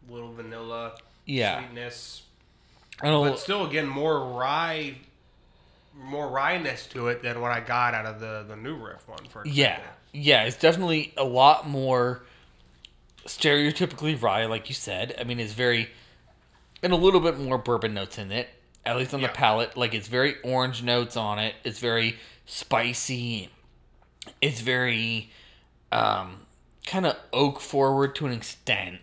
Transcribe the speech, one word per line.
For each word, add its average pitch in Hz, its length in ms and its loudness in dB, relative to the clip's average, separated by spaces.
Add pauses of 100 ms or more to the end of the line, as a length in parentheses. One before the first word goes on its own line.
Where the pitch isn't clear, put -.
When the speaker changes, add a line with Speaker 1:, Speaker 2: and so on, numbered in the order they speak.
Speaker 1:
a 120 60 -18
little 117 200 -14
vanilla, 117 640 -10 (280)
Speaker 2:
Yeah. 113 340 0
Speaker 1:
sweetness. 120 640 -14 (760)
Speaker 2:
I 143 60 -2
don't 147 200 4
Speaker 1:
But 131 120 0
still, 196 260 -2
again, 147 220 -2
more 143 360 0
rye, 139 720 -2 (1000)
more 139 340 -8
ryeness 139 600 -2
to 120 180 -4
it 120 160 -2
than 120 180 -4
what 120 100 0
I 117 80 0
got 120 360 0
out 110 100 -4
of 107 140 -8
the, 107 280 -10
the 107 80 -14
New 123 200 -10
Riff 110 320 -16
one, - 180 -16
for 107 220 -14
Speaker 2:
Yeah. 139 260 4
Speaker 1:
example. - 200 -12 (200)
Speaker 2:
Yeah, 143 300 6
it's 120 140 -2
definitely 165 600 4
a 139 60 2
lot 135 440 8
more 127 560 0 (1000)
stereotypically 147 960 0
rye, 110 260 2
like 110 240 -4
you 131 60 -8
said. 101 440 -6
I 123 60 -6
mean, 120 140 -6
it's 107 140 -6
very, 117 360 2 (920)
and 175 120 2
a - 20 4
little 185 240 8
bit 160 200 2
more 131 200 -2
bourbon 110 340 0
notes 98 240 -8
in 98 140 -10
it, 120 180 -4 (360)
at 117 120 0
least 127 160 -2
on 139 80 -2
the 131 60 0
Speaker 1:
Yeah. - 60 -4
Speaker 2:
palate. 117 440 2
Like, 120 160 0
it's 104 140 -6
very 127 340 0
orange 127 400 0
notes 120 360 0
on 104 200 -2
it. 107 160 -2 (100)
It's 113 160 -8
very 117 380 0 (300)
spicy. 120 1000 -2 (920)
It's 131 200 0
very, 113 680 -2 (640)
um, 92 560 -2 (360)
kinda 185 340 -2 (140)
oak 139 280 2
forward 135 560 2
to 151 100 -4
an 131 80 -2
extent 98 680 -6